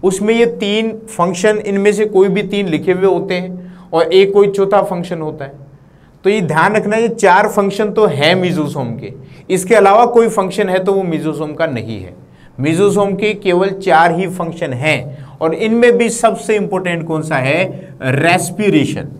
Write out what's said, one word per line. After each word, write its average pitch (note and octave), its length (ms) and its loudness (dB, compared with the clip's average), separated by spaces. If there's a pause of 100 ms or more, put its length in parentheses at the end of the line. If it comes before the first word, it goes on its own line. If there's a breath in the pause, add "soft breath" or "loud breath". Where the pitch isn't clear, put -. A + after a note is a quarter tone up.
उसमें G3 300 2
ये A#3 120 4
तीन A3 500 -2 (120)
function, F#3+ 500 0
इनमें G3 340 0
से G#3+ 140 0
कोई G3 220 4
भी F#3 160 0
तीन G3+ 240 -4
लिखे D#3+ 240 -2
हुए F#3 140 0
होते F#3 280 0
हैं - 580 -10
और D#3+ 200 2
एक F#3+ 200 4
कोई G3+ 160 4
चौथा G3 360 2
function F3+ 360 -6
होता D#3 240 -8
है। - 180 -18 (640 soft breath)
तो F#3+ 60 4
ये G#3+ 120 2
ध्यान E3 320 2
रखना, G#3 220 0
ये A3+ 140 2
चार G3 380 4
function G3+ 440 -2
तो G#3+ 160 2
है C#3+ 260 2
mesosome D3+ 600 -2
के, G2 160 -12 (380 loud breath)
इसके F#3 240 2
अलावा G3+ 320 6
कोई A#3 220 4
function F#3+ 400 -2
है F#3 160 0
तो G3 80 0
वो G3 100 0
mesosome D#3 520 -4
का E3 120 -2
नहीं A2 340 -6
है। F#2 140 -16 (460 soft breath)
mesosome F#3+ 540 0
के G#3+ 200 -2
केवल G3 360 0 (100)
चार E3+ 340 4
ही F#3 140 -2
function E3 460 -8
हैं C#3+ 520 -4 (120)
और E3 180 -2
इनमें A#3 420 2
भी A#3 120 2
सबसे A3 460 0
important F3+ 500 -4
कौन D#3+ 160 -4
सा D#3 160 -4
है? C3+ 260 0 (380 loud breath)
respiration। D#3+ 1080 0 (120)